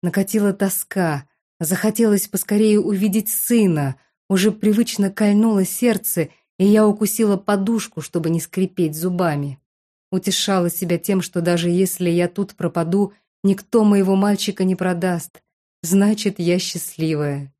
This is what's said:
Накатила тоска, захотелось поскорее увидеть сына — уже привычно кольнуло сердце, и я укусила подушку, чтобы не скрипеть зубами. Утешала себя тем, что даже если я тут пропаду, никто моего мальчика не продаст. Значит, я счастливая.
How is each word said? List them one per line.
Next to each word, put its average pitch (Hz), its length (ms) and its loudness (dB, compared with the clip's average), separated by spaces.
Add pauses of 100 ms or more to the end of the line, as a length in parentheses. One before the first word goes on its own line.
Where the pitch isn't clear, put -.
Накатила 196 500 0
тоска, 190 760 -4 (300)
захотелось 208 680 0
поскорее 208 500 2
увидеть 208 500 0
сына — 170 680 0 (320)
уже 196 240 2
привычно 214 580 0
кольнуло 208 540 2
сердце, 190 640 -2 (300)
и 185 60 2
я 214 220 6
укусила 208 500 0
подушку, 202 640 -2
чтобы 160 300 -4
не 165 100 0
скрипеть 180 540 -2
зубами. 156 680 -2 (520)
Утешала 185 580 0
себя 170 280 -4
тем, 190 240 0
что - 180 -6
даже 175 280 0
если 180 400 0
я 175 200 2
тут 196 260 -6
пропаду, 175 580 -2 (300)
никто 196 420 2
моего 196 300 4
мальчика 196 480 0
не 185 140 0
продаст. 180 680 -4 (400)
Значит, 202 560 0
я 175 200 0
счастливая. 147 1000 -6